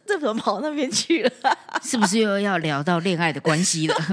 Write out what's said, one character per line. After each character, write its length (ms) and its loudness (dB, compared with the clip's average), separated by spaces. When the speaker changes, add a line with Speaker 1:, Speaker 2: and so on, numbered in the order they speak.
Speaker 1:
这 140 -2
怎 160 -2
么 60 -4
跑 200 0
那 100 -4
边 200 -2
去 320 0
了？” 80 2
<laughs> 160 -6
Speaker 2:
是 140 -4
不 100 4
是 120 2
又 220 2
要 180 0
聊 260 0
到 160 2
恋 180 0
爱 140 2
的 80 -8
关 240 2
系 240 0
了？ 80 0